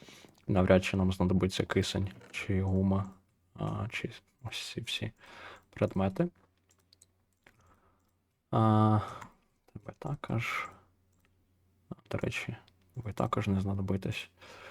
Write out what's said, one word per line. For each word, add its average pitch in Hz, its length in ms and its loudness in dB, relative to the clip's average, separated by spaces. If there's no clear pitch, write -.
Навряд 92 380 6
чи - 120 -2
нам 95 160 2
знадобиться 95 520 2
кисень, 95 440 0
чи 95 300 -2
гума, 95 500 2
а, 104 360 -4
чи - 180 -6
ось - 280 -10
ці - 100 -8
всі - 300 -6
предмети. 190 600 0
А, 107 480 6
тебе - 260 -14
також. - 680 -4
До - 60 -2
речі, - 380 -4
ви 113 180 -8
також 110 340 0
не 98 140 4
знадобитесь. 98 680 -2